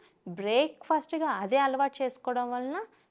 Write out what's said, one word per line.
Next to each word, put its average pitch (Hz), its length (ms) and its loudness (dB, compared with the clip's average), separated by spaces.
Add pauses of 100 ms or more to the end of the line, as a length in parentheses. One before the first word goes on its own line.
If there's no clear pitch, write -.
(280)
బ్రేక్‌ఫాస్ట్‌గా 285 1000 0
అదే 202 280 0
అలవాటు 269 460 2
చేసుకోవడం 247 480 -4
వలన 254 240 -4 (360)